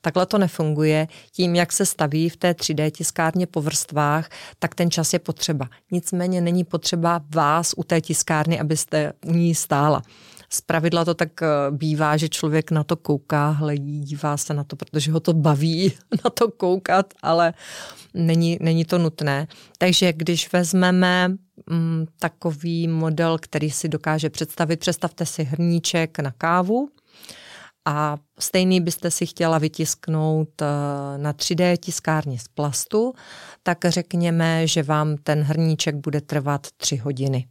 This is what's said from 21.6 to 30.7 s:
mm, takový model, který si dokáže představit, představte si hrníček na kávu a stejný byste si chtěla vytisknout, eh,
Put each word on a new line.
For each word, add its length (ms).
mm, 360
takový 680
model, 540
který 300
si 180
dokáže 400
představit, 500
představte 460
si 180
hrníček 760
na 120
kávu 580
a 320
stejný 420
byste 300
si 140
chtěla 320
vytisknout, 1040
eh, 40